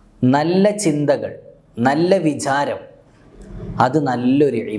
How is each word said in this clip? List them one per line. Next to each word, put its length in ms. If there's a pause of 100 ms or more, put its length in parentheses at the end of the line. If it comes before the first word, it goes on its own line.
(220)
നല്ല 420 (220)
ചിന്തകൾ, 460 (560)
നല്ല 220 (180)
വിചാരം, 540 (1040)
അത് 120 (120)
നല്ലൊരു 500 (180)